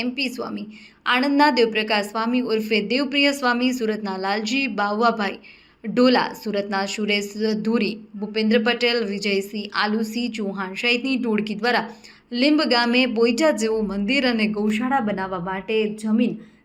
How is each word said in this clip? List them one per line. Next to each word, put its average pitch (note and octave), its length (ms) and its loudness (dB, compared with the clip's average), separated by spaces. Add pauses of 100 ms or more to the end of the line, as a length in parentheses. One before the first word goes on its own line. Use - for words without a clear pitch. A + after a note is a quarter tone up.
એમ B3 100 -2
પી B3+ 180 -4
સ્વામી, G#3+ 380 -8 (400)
આણંદના C#4+ 440 4
દેવપ્રકાશ G#3+ 540 2
સ્વામી A#3 360 0
ઉર્ફે G#3+ 420 0
દેવપ્રિય C#4 500 2
સ્વામી, B3 400 0
સુરતના G#3+ 440 -2
લાલજી G#3+ 500 -2
બાવાભાઈ G#3 720 0 (460)
ડોલા, A#3+ 480 4 (120)
સુરતના G3+ 420 -2
સુરેશ G#3 460 -2 (320)
ધુરી, G#3+ 340 0 (220)
ભૂપેન્દ્ર A3 420 2
પટેલ, A#3+ 420 0
વિજયસિંહ G3+ 600 -2 (100)
આલુસિંહ A3 580 -2
ચૌહાણ G3 420 -6
સહિતની B3 420 0
ટોળકી G#3+ 380 -2
દ્વારા A3 340 0 (440)
લીંબ D4 300 4
ગામે A#3+ 440 4
પોઈચા B3 440 2
જેવું A3 360 0
મંદિર G3+ 400 0
અને A3 200 2
ગૌશાળા G#3+ 540 0
બનાવવા F#3+ 380 -4
માટે G3 500 -2
જમીન G#3+ 480 0 (280)